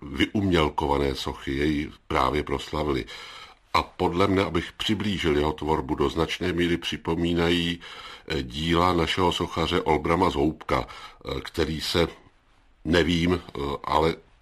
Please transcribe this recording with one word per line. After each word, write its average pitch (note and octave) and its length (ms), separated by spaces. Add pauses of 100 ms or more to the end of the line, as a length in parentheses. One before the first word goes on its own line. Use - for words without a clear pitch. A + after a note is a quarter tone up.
vyumělkované D2 1120
sochy C#2 400
jej D2 360 (180)
právě C#2+ 340
proslavily. C#2 640 (680)
A E2 80
podle F2+ 440
mne, F#2+ 180
abych E2 280
přiblížil F#2 640
jeho D2 160
tvorbu, D2 420
do C#2+ 140
značné E2 440
míry E2+ 240
připomínají, E2+ 1040 (480)
eh, C#2 140
díla E2 500
našeho F2 400
sochaře E2+ 480
Olbrama E2 500
Zoubka, C#2 560
eh, - 540
který D#2 400
se, E2 280 (760)
nevím, E2+ 500
eh, - 260 (240)
ale D#2 320 (260)